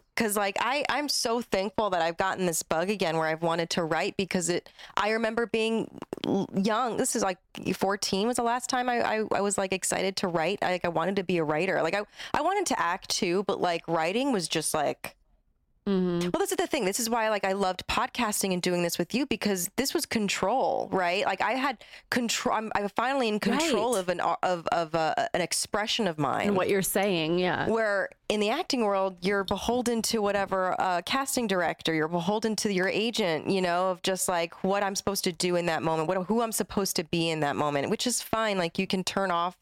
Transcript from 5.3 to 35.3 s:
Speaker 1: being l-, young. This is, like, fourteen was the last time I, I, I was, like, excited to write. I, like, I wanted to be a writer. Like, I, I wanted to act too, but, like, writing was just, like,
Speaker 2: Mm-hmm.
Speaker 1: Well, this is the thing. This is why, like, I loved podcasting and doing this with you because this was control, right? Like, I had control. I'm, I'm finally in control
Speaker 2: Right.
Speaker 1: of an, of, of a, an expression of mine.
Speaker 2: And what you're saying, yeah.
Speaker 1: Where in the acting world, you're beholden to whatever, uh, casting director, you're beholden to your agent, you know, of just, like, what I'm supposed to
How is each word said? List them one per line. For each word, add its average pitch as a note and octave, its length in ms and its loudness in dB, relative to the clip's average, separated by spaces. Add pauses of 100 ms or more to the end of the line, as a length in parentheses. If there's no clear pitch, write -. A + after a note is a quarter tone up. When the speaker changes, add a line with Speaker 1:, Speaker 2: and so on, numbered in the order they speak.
Speaker 1:
being A3 520 -2 (280)
l-, F#3 280 2
young. G#3+ 440 0
This B3+ 180 0
is, G#3+ 60 0
like, F#3+ 160 -2 (360)
fourteen G3 540 0
was B3 80 -2
the B3 60 0
last A#3+ 260 -2
time B3 220 0
I, A#3+ 100 2
I, A3 220 0 (100)
I - 80 2
was, G3+ 160 0
like, F#3+ 160 0
excited F#3+ 440 -2
to F#3+ 120 -2
write. E3+ 320 0
I, F3+ 120 2
like, F3+ 120 -2
I F3+ 40 2
wanted E3+ 280 0
to G3+ 80 0
be F3+ 140 0
a D#3+ 60 2
writer. D#3 360 2
Like, E3 140 0
I, G#3 80 0 (320)
I C#4+ 80 4
wanted F#4 240 2
to - 120 -2
act E3+ 300 -2
too, F#3+ 360 0
but, F#3+ 180 -2
like, E3+ 260 2
writing F3+ 420 0
was F#3 160 0
just, - 280 -2
like, C#3 400 -2 (720)
Speaker 2:
Mm-hmm. F3+ 320 2 (160)
Speaker 1:
Well, - 60 2
this G4 100 0
is F4+ 80 -4
the F4+ 80 0
thing. C4+ 180 0
This G3 160 0
is A3+ 80 -2
why, A3+ 220 0
like, G3+ 160 0
I F#3+ 60 2
loved F#3 340 -2
podcasting G#3+ 680 0
and F3+ 80 0
doing F3 220 2
this E3+ 160 0
with - 160 0
you C4+ 100 2
because G3+ 520 0
this C4 180 0
was D#4 100 0
control, G3+ 880 0
right? F#3 320 2
Like, G3 160 0
I G#3 120 0
had C4 300 -2 (280)
control. - 480 0
I'm, A3 160 -6
I'm G3+ 160 -2
finally B3+ 360 0
in G#3+ 140 0
control B3 540 0
Speaker 2:
Right. F#3+ 60 2
Speaker 1:
of F3+ 100 -4
an, F3 100 -2
of, E3+ 460 0
of E3 280 0
a, D#3+ 380 0
an F3 80 2
expression G#3 680 -2
of D#3+ 120 -2
mine. A#2+ 300 0
Speaker 2:
And G3+ 100 2
what F3+ 100 2
you're F#3+ 140 2
saying, F3 560 2
yeah. E3+ 320 0
Speaker 1:
Where G#3 400 0 (180)
in G#3 100 2
the G#3 120 2
acting C4+ 340 0
world, F#3+ 380 0
you're G3 220 0
beholden A#3 580 0
to - 180 0
whatever, F#3+ 580 0
uh, F3+ 280 2
casting C4 400 0
director, E3+ 480 0
you're D#3 120 2
beholden G3+ 500 0
to G#3+ 140 0
your F#3 180 2
agent, F#3+ 600 0
you F#3+ 140 2
know, F3+ 280 2
of F3+ 120 -4
just, F#3+ 260 0
like, E3+ 340 -2
what G3 200 2
I'm G3 120 0
supposed G3 300 -2
to F#3 80 0